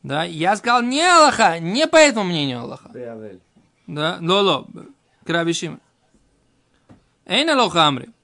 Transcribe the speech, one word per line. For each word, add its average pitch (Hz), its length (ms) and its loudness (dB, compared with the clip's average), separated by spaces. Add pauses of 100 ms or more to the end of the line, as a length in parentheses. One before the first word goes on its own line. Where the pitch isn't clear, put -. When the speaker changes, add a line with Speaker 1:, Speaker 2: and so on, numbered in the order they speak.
Speaker 1:
Да, 143 200 -6
я 175 340 -2
сказал, 240 240 0
"Не 254 200 -2
Аллаха, 285 580 4
не 214 280 -2
по 330 80 -2
этому 254 300 6
мнению 143 340 -4
Аллаха". - 300 -14
Speaker 2:
Беавель. 110 500 -16 (480)
Speaker 1:
Да, 160 340 -6
ло-ло, 180 460 0 (580)
к - 40 -10
Раби 170 240 -2
Шимон. 165 260 -8 (1500)
"Эйн 277 240 -2
Алоха 175 380 2
Амри". 135 220 -4 (140)